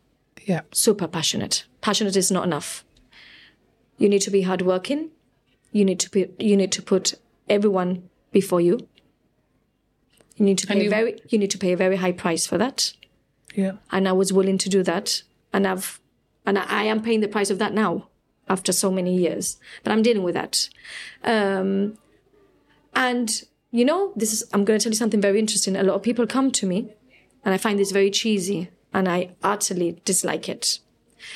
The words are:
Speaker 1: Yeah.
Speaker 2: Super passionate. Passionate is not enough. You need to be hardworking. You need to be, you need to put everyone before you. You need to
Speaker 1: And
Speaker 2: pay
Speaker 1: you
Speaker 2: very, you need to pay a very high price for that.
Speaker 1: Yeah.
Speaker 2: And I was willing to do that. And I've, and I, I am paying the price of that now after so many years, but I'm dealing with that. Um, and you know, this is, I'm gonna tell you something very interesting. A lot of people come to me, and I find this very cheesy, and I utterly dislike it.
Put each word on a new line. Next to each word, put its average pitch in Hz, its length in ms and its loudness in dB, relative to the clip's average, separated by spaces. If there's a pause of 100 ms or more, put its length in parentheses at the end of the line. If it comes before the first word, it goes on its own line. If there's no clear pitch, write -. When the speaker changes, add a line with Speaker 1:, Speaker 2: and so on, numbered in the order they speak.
(440)
Speaker 1:
Yeah. 165 180 -2 (100)
Speaker 2:
Super 202 360 2
passionate. - 580 -4 (160)
Passionate 196 360 0
is 185 140 2
not 185 140 0
enough. - 380 -6 (1120)
You 208 120 4
need 202 140 2
to 196 80 -6
be 196 100 2
hardworking. 190 720 -2 (600)
You 208 140 2
need 185 140 0
to - 100 -4
be, 185 180 0 (120)
you 208 180 4
need 190 160 2
to - 80 -6
put - 320 0 (340)
everyone 190 600 0 (220)
before 190 280 2
you. 175 280 2 (1500)
You 214 100 2
need 196 140 4
to - 100 -4
Speaker 1:
And 208 100 2
Speaker 2:
pay 208 60 2
Speaker 1:
you 208 40 2
Speaker 2:
very, 220 400 0
you 226 80 2
need 196 140 0
to 190 60 -6
pay 185 140 0
a 175 60 0
very 185 200 2
high 180 140 0
price 175 340 -2
for - 120 -2
that. 240 340 -2 (640)
Speaker 1:
Yeah. 190 200 -2 (180)
Speaker 2:
And 190 160 0
I 190 40 2
was 185 220 2
willing 190 260 4
to - 100 -2
do 190 140 4
that. 180 400 -4 (300)
And 196 120 2
I've, 190 360 -4 (440)
and - 140 2
I, - 80 -4
I 208 160 -2
am 214 180 0
paying 220 200 0
the 208 80 0
price 202 200 0
of 190 100 -2
that 180 140 -2
now 196 360 -2 (400)
after 185 220 -2
so 185 200 0
many 180 240 0
years, - 420 -2 (260)
but - 80 0
I'm 220 120 4
dealing 220 200 4
with 175 120 -2
that. - 340 -4 (540)
Um, 196 760 0 (960)
and 247 500 -2 (280)
you 240 140 2
know, 381 300 0
this 220 180 -2
is, 214 100 -4 (100)
I'm 202 120 2
gonna 214 140 4
tell 226 120 -2
you 220 60 0
something 220 240 0
very 202 180 4
interesting. 214 360 0
A 190 80 -2
lot 190 120 2
of 196 80 -4
people 233 240 0
come 262 240 0
to 240 140 -2
me, 185 280 -4 (500)
and 190 100 0
I 190 40 0
find 202 220 0
this 196 120 0
very 196 200 4
cheesy, 196 580 -2 (240)
and 185 160 2
I - 340 -4
utterly 180 640 -2
dislike 175 420 -2
it. - 320 -4 (560)